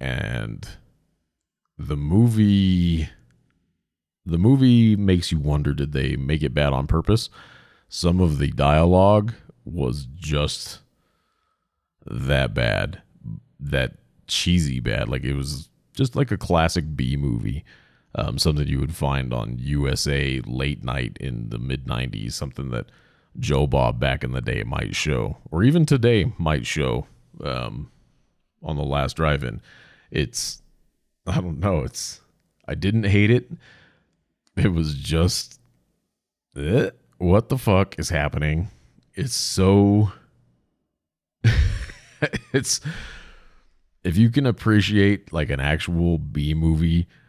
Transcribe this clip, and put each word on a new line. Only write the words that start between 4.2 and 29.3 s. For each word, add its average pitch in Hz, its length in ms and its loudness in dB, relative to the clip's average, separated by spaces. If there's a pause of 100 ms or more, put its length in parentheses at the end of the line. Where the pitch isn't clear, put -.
the 85 140 -2
movie 117 580 6
makes 95 340 2
you 82 80 0
wonder, 73 360 0
did 71 180 -4
they 69 240 -2
make 71 260 -2
it 65 120 -2
bad 73 180 2
on 65 140 -2
purpose? 101 440 0 (580)
Some 87 320 0
of 78 180 2
the 71 120 0
dialogue 92 840 4 (300)
was 69 500 -6
just 76 680 -6 (1300)
that 65 480 -2
bad, 53 480 -2 (580)
that 69 340 -2 (320)
cheesy 76 540 0
bad. 55 280 -4
Like, 67 160 -4
it 67 100 -2
was 69 340 -6 (260)
just 131 220 -2
like 135 140 0
a 101 60 -4
classic 80 600 0
B 65 200 -2
movie, 62 480 -2 (500)
um, - 240 -4
something 73 300 0
you 69 100 -2
would 69 160 -4
find 69 380 -4
on 58 260 -6
U 69 300 -2
S 65 180 -2
A 69 400 -2
late 65 380 -4
night 60 360 -6
in 57 300 -8
the 57 80 -8
mid 65 280 -8
nineties, 58 480 -6
something 67 360 -8
that 58 160 -6 (520)
Joe 71 280 0
Bob 62 320 0
back 65 260 -2
in 64 80 -6
the 64 80 -4
day 60 240 -4
might 58 320 -6
show, 60 400 -2 (140)
or 85 120 0
even 151 240 4
today 120 520 4
might 78 280 -2
show, 65 400 -2 (360)
um, 62 480 -8 (720)
on 78 140 -4
the 71 80 -2
last 69 320 -2
drive-in. 71 440 -2 (500)